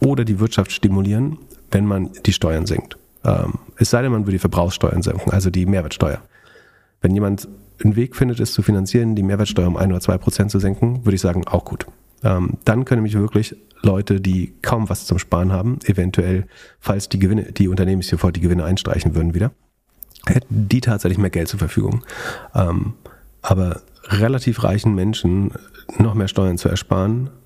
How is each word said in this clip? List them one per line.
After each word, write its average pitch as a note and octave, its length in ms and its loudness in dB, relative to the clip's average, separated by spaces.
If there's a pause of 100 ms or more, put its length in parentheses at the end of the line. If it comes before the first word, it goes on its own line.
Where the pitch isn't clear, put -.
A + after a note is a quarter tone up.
oder C3+ 240 2
die G2+ 140 0
Wirtschaft G#2 340 0
stimulieren, G#2 640 0 (340)
wenn G2+ 140 2
man F#2+ 240 -2 (160)
die - 80 2
Steuern D#2+ 320 -2
senkt. - 320 -4 (260)
Ähm, - 300 0 (240)
es - 120 4
sei A#2+ 120 2
denn, C3 100 0
man G#2+ 120 0
würde G2 100 0
die F#2 60 0
Verbrauchssteuern F2 600 0
senken, - 300 -2
also F#2+ 180 2
die F2+ 160 0
Mehrwertsteuer. F2+ 560 -2 (800)
Wenn F#2+ 120 2
jemand G2+ 340 -2 (340)
einen G#2+ 140 4
Weg A#2+ 220 -2
findet, A#2+ 240 0
es A2+ 100 -2
zu - 100 -2
finanzieren, G#2+ 540 0
die G2+ 80 0
Mehrwertsteuer G2 440 0
um F2 100 0
ein F#2+ 120 2
oder F2+ 120 0
zwei F2+ 160 0
Prozent - 340 0
zu G2 80 0
senken, A#2 460 -2
würde G2 100 2
ich F#2 60 -2
sagen, F2 260 0
auch - 160 -2
gut. - 220 -8 (360)
Ähm, F2+ 440 0
dann A2+ 180 2
können A#2+ 200 2
nämlich G#2+ 140 0
wirklich G#2 380 0 (260)
Leute, G2 380 2
die F#2 420 -2
kaum A2 280 -2
was - 160 -4
zum - 140 0
Sparen F#2 340 0
haben, A2+ 320 -2
eventuell, F#2 600 0 (340)
falls G2+ 260 -2
die G2+ 100 -2
Gewinne, F#2+ 360 2
die F#2+ 160 2
Unternehmen F#2 320 2
sofort F2+ 340 0
die E2+ 60 -4
Gewinne F2 240 2
einstreichen F2 500 0
würden E2 180 2
wieder, G2 180 0 (760)
hätten G#2+ 420 0
die B2 140 2
tatsächlich G2 360 0
mehr F#2+ 120 2
Geld E2 180 -2
zur - 120 -6
Verfügung. A#2 440 0 (500)
Ähm, F#2 400 0 (480)
aber F#2 380 0 (240)
relativ A#2 600 0
reichen G#2 280 2
Menschen F#2+ 580 0 (460)
noch A2 180 4
mehr G2+ 120 0
Steuern F#2 300 0
zu - 100 -2
ersparen G2 640 0 (160)